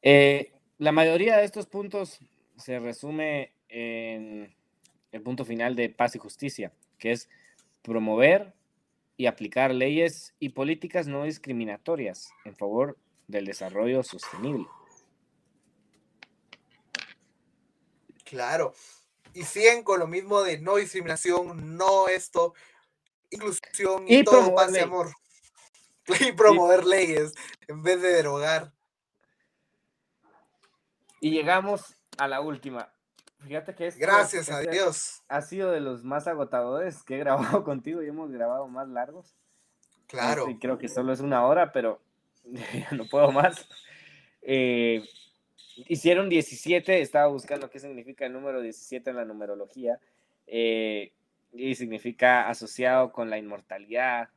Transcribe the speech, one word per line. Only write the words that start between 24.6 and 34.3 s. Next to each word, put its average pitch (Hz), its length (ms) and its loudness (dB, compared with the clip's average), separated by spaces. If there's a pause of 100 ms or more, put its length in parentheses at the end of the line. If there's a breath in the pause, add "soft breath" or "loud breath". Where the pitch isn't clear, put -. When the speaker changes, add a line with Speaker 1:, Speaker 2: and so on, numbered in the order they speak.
Speaker 2:
y 185 40 -4
Speaker 1:
ley. 185 100 2
Speaker 2:
amor. 170 280 -4 (960)
<laughs> 180 160 2
Y 254 100 2
promover 180 540 8
Speaker 1:
Y 180 40 2
Speaker 2:
leyes 160 440 2 (340 loud breath)
en 151 160 -14
vez 180 180 2
de 185 80 2
derogar. 151 640 0 (2500)
Speaker 1:
Y 151 120 -2
llegamos 185 640 0 (220)
a 139 100 0
la 135 140 -4
última. 135 520 -10 (520)
Fíjate 156 300 -10
que 170 120 -6
este, 170 140 -10
Speaker 2:
Gracias 175 480 2